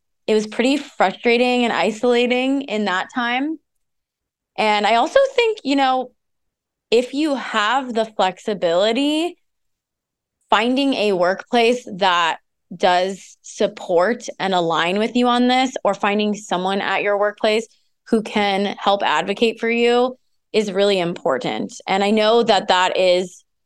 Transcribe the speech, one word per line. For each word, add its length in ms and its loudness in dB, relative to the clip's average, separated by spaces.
it 60 2
was 140 0
pretty 300 0
frustrating 880 0
and 80 0
isolating 920 0
in 220 -4
that 280 -4
time. 460 -4
And 300 0
I 80 2
also 240 2
think, 300 0
you 120 0
know, 360 0
if 240 2
you 220 -2
have 580 -2
the 120 -2
flexibility, 1300 -2
finding 440 2
a 200 0
workplace 720 0
that 420 0
does 680 0
support 840 -2
and 160 -2
align 420 0
with 180 -2
you 120 2
on 200 2
this, 260 2
or 100 2
finding 400 -2
someone 480 -4
at 220 -2
your 140 -2
workplace 500 -2
who 160 0
can 560 -2
help 240 0
advocate 560 0
for 100 -2
you 480 0
is 200 -2
really 280 2
important. 720 -4
And 180 0
I 80 2
know 320 4
that 260 2
that 280 2
is 460 0